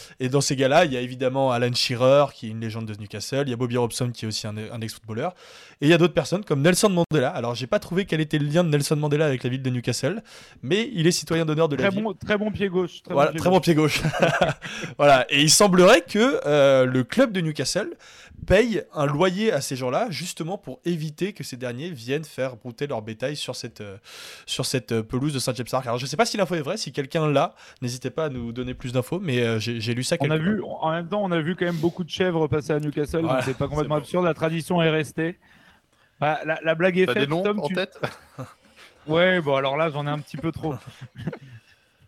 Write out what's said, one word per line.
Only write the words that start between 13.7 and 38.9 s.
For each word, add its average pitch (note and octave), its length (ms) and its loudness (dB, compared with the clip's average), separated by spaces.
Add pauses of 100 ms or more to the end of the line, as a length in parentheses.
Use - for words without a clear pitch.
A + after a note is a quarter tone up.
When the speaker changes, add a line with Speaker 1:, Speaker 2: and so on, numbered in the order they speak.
Speaker 2:
gauche. D3+ 260 2
Speaker 1:
bon D#3+ 80 0
pied - 100 -4
gauche. - 720 0
<laughs> - 60 -12
Voilà. C#3 320 6
Et C#3+ 120 2
il D#3 80 4
semblerait F#3+ 520 8
que, A#3+ 440 2
euh, C#3 400 6
le B2+ 200 2
club B3 260 2
de F#3 80 -2
Newcastle E3+ 560 -4 (520)
paye G#3+ 360 4 (100)
un D3+ 120 0
loyer F#3 480 2
à C#3 80 -2
ces C3+ 140 -6
gens-là, C3 340 -2
justement E3+ 480 -8
pour B2+ 260 -14
éviter E3+ 480 -4
que D#3 120 -14
ces - 120 -12
derniers B2 340 -8
viennent C#3 360 -6
faire C3 320 -8
brouter - 280 -10
leur B2 160 -6
bétail A2+ 340 -8
sur C3 200 -8
cette, - 260 -14
euh, G2+ 160 -14 (480)
sur - 200 -4
cette, - 260 -2
euh, A2+ 120 0
pelouse C3 300 -2
de C3 60 -4
Saint B2+ 140 -2
James A#2+ 160 -8
Park. C3 180 -4
Alors, A#2+ 100 -2
je B2+ 80 -6
sais C#3 120 -4
pas A#3+ 80 4
si A#3+ 100 -4
l'info F#3 200 0
est D#3+ 60 -2
vraie, D#3 160 -6
si D#3 140 -8
quelqu'un D3+ 380 -2
l'a, C#3+ 260 2 (260)
n'hésitez B2+ 280 -6
pas D#3+ 160 -4
à D3+ 40 -4
nous A#2+ 220 -8
donner B2 220 -8
plus B2 180 -8
d'infos, C3 280 -2
mais, C#3+ 200 0
euh, A#2 180 2
j'ai, A#2 220 -4
j'ai A#2 140 -2
lu B2 100 -2
ça E3+ 160 0
Speaker 2:
On C#3 60 0
a D3+ 120 2
Speaker 1:
quelque D#3 60 -2
Speaker 2:
vu, G3+ 160 0
Speaker 1:
part. - 240 -8
Speaker 2:
en D#3+ 80 0
même E3+ 160 -4
temps, G#3 160 -2
on F#3 80 -2
a E3+ 80 2
vu E3 160 -2
quand F3+ 100 -2
même F3 120 -2
beaucoup E3+ 260 -2
de D#3 60 -8
chèvres E3 380 0
passer D#3 260 -2
à D3+ 60 2
Newcastle, D3+ 420 -2
Speaker 1:
Voilà, D3+ 160 0
Speaker 2:
donc B2+ 80 0
c'est C3 120 -2
pas C#3+ 100 -2
complètement D3 280 -2
Speaker 1:
c'est D3 60 0
bon. - 20 -14
Speaker 2:
absurde, F3+ 220 0
la D#3+ 80 2
tradition E3 480 -2
est D#3+ 80 4
restée. D#3+ 500 -2 (800)
Bah, D3+ 260 0
la, D#3 180 -2
la D#3+ 120 2
blague F3+ 240 2
est F#3 60 6
Speaker 3:
T'as - 80 0
Speaker 2:
faite, G#3 100 2
Speaker 3:
des C#3+ 40 0
noms D#3+ 160 0
Speaker 2:
Tom, G#3 160 0
Speaker 3:
en D3 80 -4
Speaker 2:
tu F#3 60 -4
Speaker 3:
tête ? F#3 260 -4 (500)
<laughs> - 580 -20